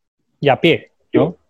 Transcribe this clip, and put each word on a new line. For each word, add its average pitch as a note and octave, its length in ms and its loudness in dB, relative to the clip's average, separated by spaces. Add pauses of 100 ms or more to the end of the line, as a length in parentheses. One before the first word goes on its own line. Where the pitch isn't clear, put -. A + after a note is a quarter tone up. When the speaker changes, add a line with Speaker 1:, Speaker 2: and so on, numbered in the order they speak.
(400)
Speaker 1:
Y C#3+ 80 -2
a C3 120 0
pie, D3+ 300 -2 (220)
¿no? - 120 0
Speaker 2:
Yo, E3+ 120 -8 (140)